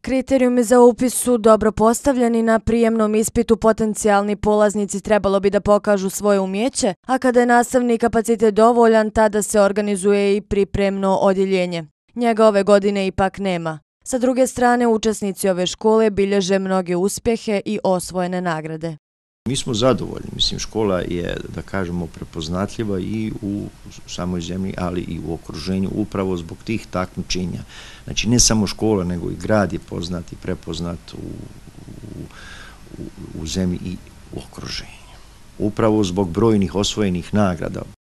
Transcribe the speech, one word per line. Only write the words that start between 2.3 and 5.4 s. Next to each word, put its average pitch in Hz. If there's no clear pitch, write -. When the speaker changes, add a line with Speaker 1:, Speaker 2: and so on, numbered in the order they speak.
Speaker 1:
Na 226
prijemnom 226
ispitu 226
potencijalni 208
polaznici 208
trebalo 196